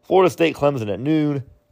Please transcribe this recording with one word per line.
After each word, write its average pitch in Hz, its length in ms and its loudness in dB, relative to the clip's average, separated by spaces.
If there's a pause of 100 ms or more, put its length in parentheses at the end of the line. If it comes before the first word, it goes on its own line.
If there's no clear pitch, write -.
Florida 180 280 4
State, 160 240 -2
Clemson 135 340 -2
at 98 120 -6
noon. 147 420 -2 (300)